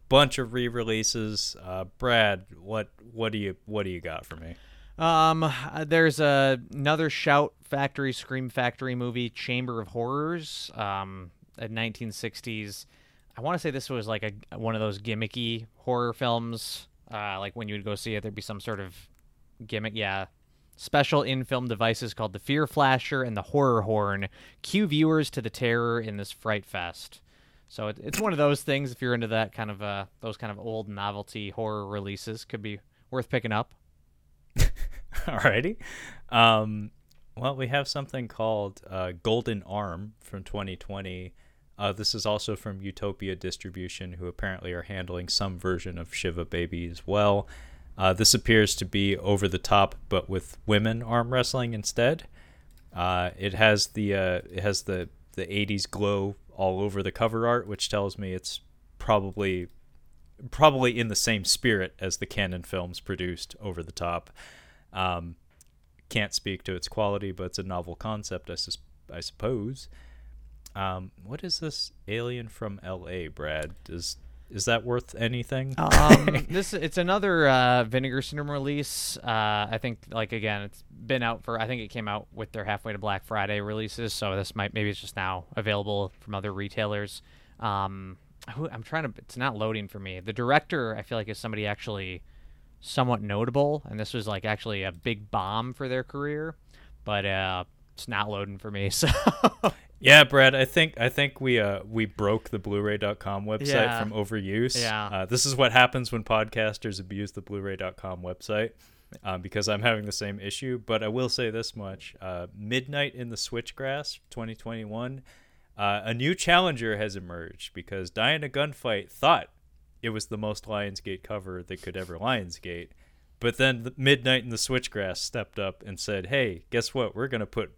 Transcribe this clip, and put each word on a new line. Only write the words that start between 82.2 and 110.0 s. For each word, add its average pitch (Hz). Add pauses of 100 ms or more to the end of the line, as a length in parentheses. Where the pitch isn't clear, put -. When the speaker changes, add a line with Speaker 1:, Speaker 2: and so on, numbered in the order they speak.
Speaker 2:
with 110
their 107
halfway 104
to 101
Black 98
Friday 104
releases, 107
so 101
this 98
might, 101
maybe 104
it's 101
just -
now 92 (120)
available 101
from 104
other 98
retailers. 104 (400)
Um, 98 (380)
who, 156
I'm 117
trying 160
to, 117
it's -
not 127
loading 107
for 104
me. 95
The 104
director, 123
I 107
feel 117
like, 104
is 107
somebody 107
actually 98 (580)
somewhat 123
notable, 120
and 107
this 107
was, 110
like, 107
actually 104
a 95
big 104
bomb 110
for 135
their 127
career, 151 (480)
but, 101
uh, 92 (300)
it's -
not 104
loading 101
for 104
me, 101
<laughs> -
so. - (920)
Speaker 1:
Yeah, 147
Brad, 135
I 135
think, 160
I 120
think 143
we, 127
uh, 101
we 110
broke 104
the 113
Blu 101
ray 104
dot 104
com 98
website 110
Speaker 2:
Yeah. 120
Speaker 1:
from 107
overuse. 107
Speaker 2:
Yeah. 107
Speaker 1:
Uh, 95
this 120
is 139
what 127
happens 123
when 113
podcasters 107
abuse 98
the 104
Blu 101
ray 98
dot 92
com 92
website, 107 (540)
um, 92
because 104
I'm 104
having 110